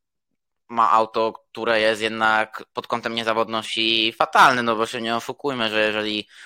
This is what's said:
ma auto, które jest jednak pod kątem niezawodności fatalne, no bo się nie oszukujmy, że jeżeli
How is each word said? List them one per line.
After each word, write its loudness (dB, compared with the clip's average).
ma 2
auto, 2
które -2
jest 2
jednak 0
pod -8
kątem -4
niezawodności -2
fatalne, 4
no 0
bo 0
się -6
nie -2
oszukujmy, -4
że 0
jeżeli -2